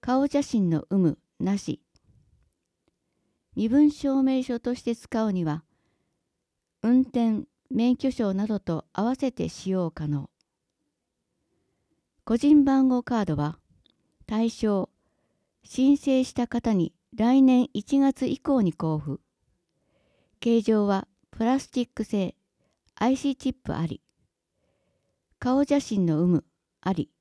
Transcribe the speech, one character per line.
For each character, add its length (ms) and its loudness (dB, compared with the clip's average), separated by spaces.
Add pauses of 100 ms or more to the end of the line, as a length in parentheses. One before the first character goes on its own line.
顔 260 0
写 160 0
真 260 0
の 220 0
有 60 0
無 220 2 (200)
な 200 -2
し。 220 -8 (1700)
身 140 -2
分 240 4
証 320 -2
明 180 2
書 160 -4
と 160 -4
し 80 -14
て 140 -4
使 280 -4
う 80 -2
に 120 -2
は、 180 -4 (1200)
運 200 2
転 420 -2 (260)
免 260 0
許 140 -2
証 240 -2
な 140 -4
ど 100 -4
と 340 -6
合 120 -4
わ 100 -2
せ 160 -4
て 180 -8
使 220 -10
用 220 -2
可 160 -8
能。 200 -6 (2000)
個 120 0
人 260 6
番 240 4
号 140 0
カ 180 -2
ー 60 0
ド 100 -2
は、 220 -4 (680)
対 220 -2
象、 400 -2 (760)
申 360 2
請 260 0
し 80 -14
た 140 -4
方 260 -2
に 220 0 (200)
来 280 4
年 320 4
一 240 -2
月 280 0
以 120 -4
降 240 0
に 160 0
交 200 -2
付。 240 -10 (1160)
形 220 2
状 240 2
は 200 -2 (240)
プ 140 -6
ラ 160 2
ス 60 -18
チ 160 -4
ッ 120 -6
ク 100 -6
製、 300 -4 (600)
ア 140 0
イ 100 2
シ 140 -4
ー 40 -6
チ 140 -4
ッ 120 -6
プ 140 -6
あ 80 -4
り。 160 -8 (1400)
顔 260 0
写 160 2
真 260 -2
の 140 2
有 60 2
無 180 2 (360)
あ 140 -2
り。 160 -6 (100)